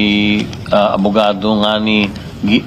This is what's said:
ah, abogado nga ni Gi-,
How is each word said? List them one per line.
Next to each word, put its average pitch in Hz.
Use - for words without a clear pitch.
ah, 104
abogado 104
nga 107
ni 107
Gi-, 104